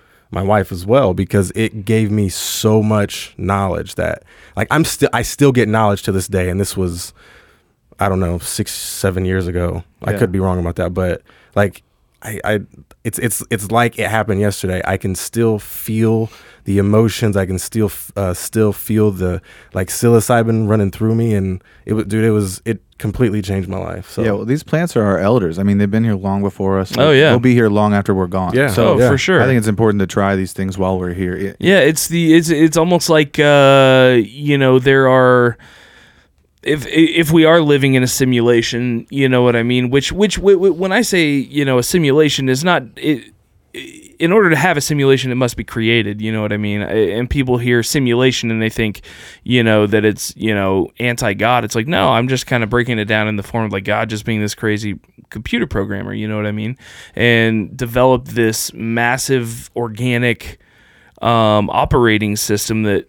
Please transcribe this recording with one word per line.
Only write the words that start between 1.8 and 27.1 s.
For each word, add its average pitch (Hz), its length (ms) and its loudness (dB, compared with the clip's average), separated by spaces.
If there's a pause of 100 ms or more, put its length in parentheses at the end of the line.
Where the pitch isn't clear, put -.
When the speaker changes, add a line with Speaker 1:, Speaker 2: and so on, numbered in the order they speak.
Speaker 1:
gave 110 240 0
me 104 180 0
so 110 540 0
much 107 560 -2
knowledge 95 560 -4
that, 80 300 -6 (320)
like, 95 140 -4
I'm 156 140 2
still, - 300 -2
I 120 80 0
still 143 300 2
get 120 180 2
knowledge 107 320 2
to 107 100 -2
this 95 160 -4
day. 90 220 -2
And 92 100 -2
this 98 160 -4
was, 87 380 -6 (840)
I 98 120 0
don't 95 100 0
know, 87 180 -2
six, - 340 -6
seven 92 520 -4
years 92 220 -2
ago. 87 380 -4 (180)
I 101 100 -4
Speaker 2:
Yeah. 101 60 -4
Speaker 1:
could 95 140 0
be 95 80 -2
wrong 92 180 0
about 85 180 -4
that, 90 180 -4
but, 90 280 -4 (320)
like, 101 280 0 (420)
I, 107 200 -10
I, 104 160 -2 (420)
it's, - 160 -8
it's, - 320 -4
it's 101 220 -6
like 120 260 0
it 101 100 -4
happened 104 320 -2
yesterday. 98 440 -2
I 95 120 -2
can 95 200 -6
still 113 420 -2
feel 110 720 -2 (340)
the 98 140 0
emotions. 104 580 2
I 95 100 0
can 92 120 -4
still, 110 280 -4
f-, - 280 -12
uh, 98 180 -2
still 107 400 0
feel 107 380 0
the, 92 320 -4 (320)
like, 92 140 -4
psilocybin 113 800 2
running 104 240 2
through 110 240 -2
me, 113 180 0
and 95 300 -4 (200)
it 107 100 -4
was, 107 100 -2
dude, 110 200 0
it 113 60 4
was, 98 340 -2
it 110 160 -4 (180)
completely 107 440 -2
changed 95 260 -4
my 95 100 -6
life. 87 300 -10
So - 140 -6
Speaker 2:
Yeah, 113 80 0
well, 101 140 -4
these 135 180 -2
plants 165 340 -4
are 113 60 4
our 98 160 2
elders. 92 400 0
I 98 60 -2
mean, 101 140 2
they've 101 120 0
been 110 140 0
here 110 100 0
long 98 280 -4
before 95 360 -2
us. 95 180 -4
Speaker 3:
Oh, 135 120 2
Speaker 2:
Like, 147 80 4